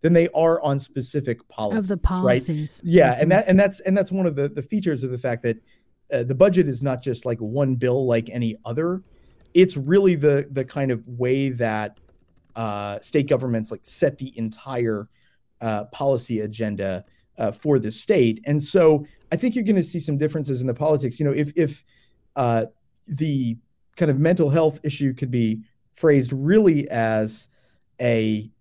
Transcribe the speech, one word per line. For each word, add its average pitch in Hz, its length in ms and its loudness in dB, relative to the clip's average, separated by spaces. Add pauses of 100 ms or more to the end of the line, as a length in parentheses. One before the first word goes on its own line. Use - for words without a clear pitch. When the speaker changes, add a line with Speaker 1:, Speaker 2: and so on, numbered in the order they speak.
Speaker 1:
than 165 100 4
they 170 220 4
are 165 280 2
on 139 160 0
specific 127 680 -6
policies, 185 420 -4
Speaker 2:
Of 185 120 -4
the - 60 2
Speaker 1:
right? 185 120 -2
Speaker 2:
policies. 151 640 0
Speaker 1:
Yeah, 165 280 6
Speaker 2:
Mm-hmm. 123 100 0
Speaker 1:
and 170 100 4
that, 208 160 2
and 185 120 6
that's, 196 200 0
and 190 160 0
that's 190 160 0
one 190 140 -2
of 151 100 -2
the, 143 120 -2
the 143 140 -8
features 165 420 -2
of 127 60 -6
the 123 80 -6
fact 120 260 -4
that, 113 140 -2 (540)
uh, 123 120 0
the 131 100 -4
budget 175 340 4
is 123 140 -4
not 131 200 -2
just, 127 220 -6
like, 120 140 -4
one 127 360 0
bill 127 320 0
like 117 240 0
any 113 340 -4
other. 165 380 -4 (520)
It's 185 220 6
really 180 380 2
the, 143 360 2
the 135 140 -4
kind 135 260 -4
of 113 180 -4
way 127 420 -2
that, 110 480 -4 (560)
uh, 101 460 -6
state - 280 -2
governments, 120 420 -2
like, 110 120 -12
set - 360 -2
the 131 180 -14
entire, 113 720 -6 (540)
uh, 107 220 -4
policy 120 560 -4
agenda, 104 640 -6 (340)
uh, 107 140 -2
for 143 260 0
the 110 120 -4
state. 117 540 0
And 147 180 0
so 156 440 4 (240)
I 160 60 -2
think 254 180 -2
you're 240 100 -2
gonna 196 180 2
see - 180 -6
some 147 180 -4
differences 143 420 -2
in 127 60 -4
the 123 80 -2
politics. 139 440 -2
You 151 60 -2
know, 139 80 2
if, 147 240 -2
if, 156 260 -2 (540)
uh, 117 300 0 (420)
the 139 480 -2 (400)
kind 156 140 2
of 131 80 0
mental 165 320 2
health 156 320 2
issue 139 320 -2
could 127 160 -8
be 113 300 0 (340)
phrased 143 380 2
really 160 580 2
as 110 580 -2 (520)
a 110 500 0 (100)